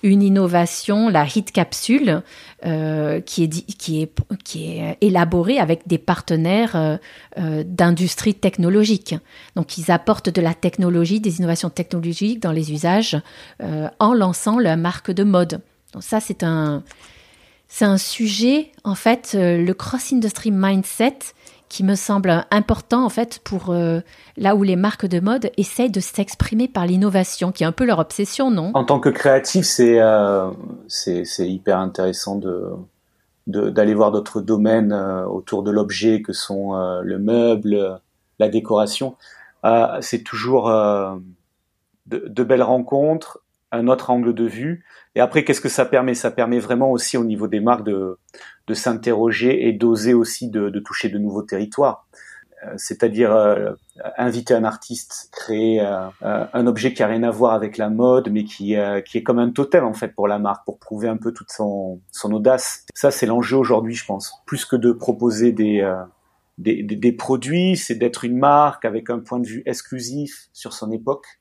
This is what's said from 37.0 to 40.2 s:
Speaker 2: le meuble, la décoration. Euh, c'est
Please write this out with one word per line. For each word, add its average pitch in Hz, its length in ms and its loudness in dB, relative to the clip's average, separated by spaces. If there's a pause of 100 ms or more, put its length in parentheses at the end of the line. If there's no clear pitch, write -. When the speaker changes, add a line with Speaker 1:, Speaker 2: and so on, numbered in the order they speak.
Speaker 2:
le 95 180 -6
meuble, 104 800 0 (400)
la 107 80 4
décoration. 107 720 -2 (480)
Euh, 113 340 4
c'est 117 240 -6